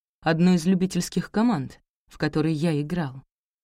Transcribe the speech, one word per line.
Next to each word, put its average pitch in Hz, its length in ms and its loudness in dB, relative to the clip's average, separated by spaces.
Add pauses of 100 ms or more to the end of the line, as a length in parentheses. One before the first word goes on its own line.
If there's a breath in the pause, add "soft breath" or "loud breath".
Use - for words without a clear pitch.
(220)
одной 170 340 4
из 165 100 0
любительских 180 640 0
команд, 202 480 -2 (280)
в - 100 -20
которой 156 340 0
я 151 300 0
играл. 147 420 -6 (400)